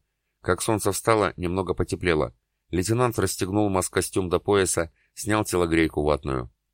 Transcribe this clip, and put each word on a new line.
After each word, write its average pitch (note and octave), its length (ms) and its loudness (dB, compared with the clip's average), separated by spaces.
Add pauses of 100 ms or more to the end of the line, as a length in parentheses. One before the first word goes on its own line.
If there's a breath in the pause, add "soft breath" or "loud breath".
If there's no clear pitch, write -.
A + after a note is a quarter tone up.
(420)
Как F#2 200 0
солнце G#2 300 0
встало, G#2 440 0
немного F2+ 380 -2
потеплело. E2 640 -2 (340)
Лейтенант A2 480 0
расстегнул G2+ 520 0
маскостюм F#2 600 -2
до F2 100 2
пояса, F#2 540 0 (220)
снял G#2+ 280 -2
телогрейку D#2+ 600 2
ватную. C#2 480 -2 (220)